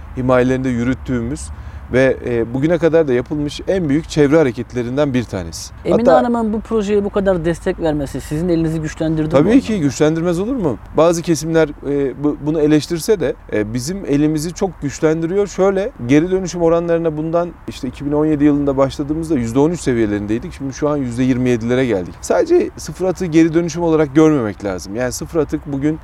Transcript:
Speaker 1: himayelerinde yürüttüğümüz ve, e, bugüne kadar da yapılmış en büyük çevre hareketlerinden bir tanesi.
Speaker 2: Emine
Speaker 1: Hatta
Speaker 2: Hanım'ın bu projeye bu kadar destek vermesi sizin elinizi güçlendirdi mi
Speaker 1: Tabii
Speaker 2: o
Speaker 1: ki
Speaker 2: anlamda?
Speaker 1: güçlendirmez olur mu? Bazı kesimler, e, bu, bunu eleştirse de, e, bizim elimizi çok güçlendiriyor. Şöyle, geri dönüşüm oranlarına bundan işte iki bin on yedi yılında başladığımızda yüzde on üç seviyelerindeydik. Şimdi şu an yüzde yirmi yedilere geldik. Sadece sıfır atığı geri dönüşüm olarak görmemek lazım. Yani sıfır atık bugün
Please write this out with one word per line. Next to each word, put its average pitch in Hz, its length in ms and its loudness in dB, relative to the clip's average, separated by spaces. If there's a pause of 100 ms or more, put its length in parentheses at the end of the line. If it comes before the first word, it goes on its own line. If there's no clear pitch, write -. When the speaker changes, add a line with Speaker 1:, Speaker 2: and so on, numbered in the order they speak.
(160)
Speaker 1:
himayelerinde 127 520 2
yürüttüğümüz 123 800 -2 (440)
ve, 131 240 4 (100)
e, 117 280 -2
bugüne 151 240 2
kadar 160 300 4
da 131 40 2
yapılmış 147 560 -2
en 175 200 0
büyük 147 200 0
çevre 147 280 4
hareketlerinden 123 800 0
bir 123 100 0
tanesi. 87 480 -8 (120)
Speaker 2:
Emine 214 180 2
Speaker 1:
Hatta 247 140 6
Speaker 2:
Hanım'ın 233 360 0
bu 220 80 -4
projeye 208 440 0
bu 202 60 -4
kadar 190 340 0
destek 170 360 -2
vermesi 147 400 -2
sizin 156 280 -4
elinizi 165 320 0
güçlendirdi 156 420 -2
mi 156 80 -2
Speaker 1:
Tabii 147 180 4
Speaker 2:
o 214 40 4
Speaker 1:
ki 247 200 4
Speaker 2:
anlamda? 190 140 0
Speaker 1:
güçlendirmez 160 520 0
olur 226 180 -2
mu? 160 200 -2 (200)
Bazı 170 260 4
kesimler, 160 460 0 (220)
e, 139 340 -2
bu, 147 120 0 (100)
bunu 156 140 0
eleştirse 151 600 2
de, 139 140 0 (180)
e, 107 220 -2
bizim 151 300 -6
elimizi 151 480 0
çok 185 300 -4
güçlendiriyor. 165 640 0
Şöyle, 190 440 0 (160)
geri 151 240 4
dönüşüm 180 320 -2
oranlarına 165 540 2
bundan 165 320 -2 (200)
işte 120 200 -8
iki 139 180 -10
bin 143 60 -2
on 151 140 2
yedi 151 180 2
yılında 143 320 2
başladığımızda 151 580 -2
yüzde 117 240 0
on 147 120 4
üç 175 100 -4
seviyelerindeydik. 110 720 -2
Şimdi 135 200 -8
şu 147 160 -2
an 147 80 0
yüzde 123 260 -4
yirmi 127 260 2
yedilere 123 380 0
geldik. 92 340 -2
Sadece 339 560 2
sıfır - 300 -8
atığı 185 200 -2
geri 160 280 4
dönüşüm 170 280 -2
olarak 156 320 2
görmemek 143 500 4
lazım. 95 320 -6
Yani 123 160 -4
sıfır 165 280 -4
atık 147 320 -6
bugün 147 320 -2